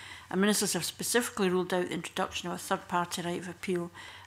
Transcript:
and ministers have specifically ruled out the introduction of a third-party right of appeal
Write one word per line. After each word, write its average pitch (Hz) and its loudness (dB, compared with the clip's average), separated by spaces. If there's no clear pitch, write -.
and 185 4
ministers 202 6
have 165 0
specifically 214 2
ruled 180 2
out 180 2
the - -4
introduction - -4
of 175 -2
a 180 -4
third-party 175 -2
right 175 -2
of 180 -8
appeal 175 -2